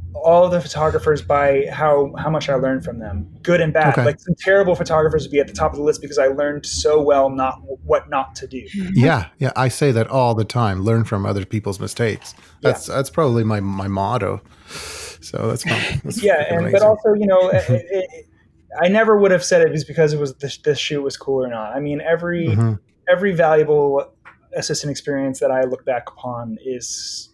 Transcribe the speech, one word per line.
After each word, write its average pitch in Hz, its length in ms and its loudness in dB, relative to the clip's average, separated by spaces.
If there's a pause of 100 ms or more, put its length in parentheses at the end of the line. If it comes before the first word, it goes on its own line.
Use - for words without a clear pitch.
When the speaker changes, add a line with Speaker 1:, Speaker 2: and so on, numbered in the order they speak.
(140)
Speaker 1:
all 170 340 6
the 175 120 0
photographers 156 600 0
by 143 480 2
how, 143 480 2
how 135 100 -4
much 156 200 -2
I 143 60 0
learned 131 300 -2
from 120 140 -10
them, 101 300 -8 (140)
good 175 180 2
and 156 120 0
bad. 156 200 4
Speaker 2:
Okay. 127 140 2
Speaker 1:
Like, 147 140 0
some 175 180 -4
terrible 190 360 4
photographers 156 500 0
would 127 60 -14
be 143 100 0
at 139 60 0
the - 60 -16
top 156 200 -2
of 135 60 -10
the 147 60 -4
list 147 180 0
because 143 160 -4
I 135 80 4
learned 147 400 -2
so 151 340 0
well 139 300 4
not 131 300 -4 (240)
what 147 260 -2
not 139 260 -4
to 135 100 -14
do. 127 160 -12 (320)
Speaker 2:
Yeah, 127 340 4 (100)
yeah. 131 180 -2
I 127 120 2
say 139 240 2
that 113 160 0
all 123 260 2
the 107 100 0
time. 101 380 -2
Learn 113 220 2
from 101 200 -2
other 101 200 -2
people's 101 360 -6
mistakes. 101 560 -6
Speaker 1:
Yeah. - 360 -2
Speaker 2:
That's, - 140 -10
that's 127 220 -4
probably 120 360 2
my, 107 160 0
my 98 280 -4
motto. 98 520 -2 (800)
So - 280 -6
that's 123 160 -4
fun. - 400 -4
That's - 180 -6
Speaker 1:
Yeah, 196 120 4 (100)
Speaker 2:
freaking - 60 -4
Speaker 1:
and, 170 100 0
Speaker 2:
amazing. 175 120 -2
Speaker 1:
but 196 100 4
also, 214 320 4
you 208 120 0
know, 185 240 4
it, 185 140 2
Speaker 2:
<laughs> - 60 -2
Speaker 1:
it, 113 200 0
it, - 360 -6 (560)
I 180 60 4
never 214 280 4
would 202 140 4
have 180 140 4
said 175 180 4
it 156 80 4
was 147 140 -4
because 156 280 2
it 151 80 -2
was 139 160 -4
this, - 220 -10
this 143 200 0
shoot 143 240 -4
was 135 140 -6
cool 135 280 -2
or 127 40 -4
not. 110 280 -8
I 139 40 -4
mean, 147 200 -4
every 170 480 -2
Speaker 2:
Mm-hmm. 113 240 2 (360)
Speaker 1:
every 180 240 2
valuable 151 800 2 (420)
assistant 147 360 -6
experience 135 500 -4
that 139 120 0
I 131 100 2
look 127 220 -4
back 123 260 -4
upon 120 540 -10
is - 680 -10